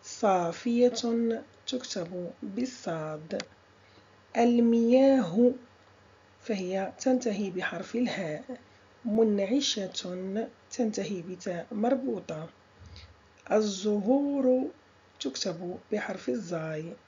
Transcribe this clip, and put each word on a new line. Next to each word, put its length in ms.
صافية 880
تكتب 640
بالصاد، 960
المياه 1120
فهي 600
تنتهي 500
بحرف 460
الهاء، 640
منعشة 1400
تنتهي 500
بتاء 500
مربوطة، 760
الزهور 1200
تكتب 600
بحرف 380
الزاي 640